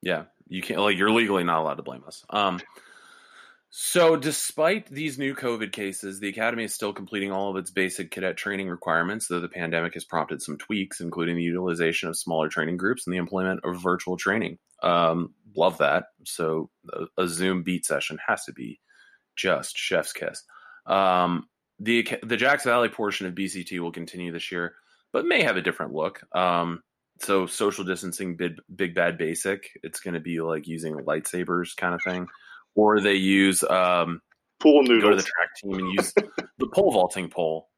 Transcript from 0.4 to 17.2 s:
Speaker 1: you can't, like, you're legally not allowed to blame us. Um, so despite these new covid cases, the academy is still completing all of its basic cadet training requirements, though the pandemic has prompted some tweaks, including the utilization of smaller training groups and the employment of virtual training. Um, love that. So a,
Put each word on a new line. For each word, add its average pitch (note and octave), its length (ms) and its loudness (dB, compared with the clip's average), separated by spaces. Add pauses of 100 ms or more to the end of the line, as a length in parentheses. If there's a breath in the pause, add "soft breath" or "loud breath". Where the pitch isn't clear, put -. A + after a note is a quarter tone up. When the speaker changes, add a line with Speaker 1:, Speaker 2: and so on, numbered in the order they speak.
Speaker 1:
you F#2 120 -6
can't, F2+ 200 -2
like, G#2 160 4
you're G2+ 120 4
legally G#2 360 4
not E2 160 2
allowed D2+ 140 -2
to C#2+ 80 -12
blame B1+ 200 -14
us. - 260 -20
Um, G2 300 0 (1080 loud breath)
so E3 460 4
despite D#3 720 0
these C#3+ 300 -6
new C3+ 160 -2
covid A2+ 380 -4
cases, G2 480 -6
the G2+ 100 -4
academy A2+ 360 -2
is G2+ 80 -6
still G2+ 200 -4
completing G2 380 -4
all G2 180 -2
of F#2+ 80 -4
its F2+ 140 -8
basic F#2 400 -4
cadet F#2 260 -4
training G2 320 -4
requirements, F2 580 -2
though F2 120 -2
the E2+ 100 -6
pandemic E2+ 460 -2
has E2 100 -10
prompted D#2 360 -4
some D2 160 -8
tweaks, G2 420 -6
including E2+ 380 -2
the E2+ 60 -2
utilization E2+ 640 -2
of E2 100 -6
smaller D#2+ 320 -2
training E2 280 -2
groups G#2 300 -4
and F2+ 60 -4
the F#2 40 -2
employment F#2 460 -2
of F2 180 -6
virtual F2+ 360 -2
training. F#2+ 420 -2 (240)
Um, E2+ 500 2 (220)
love E2+ 240 2
that. D2+ 280 2 (180)
So D#2+ 440 -2 (240)
a, E2+ 120 -8 (180)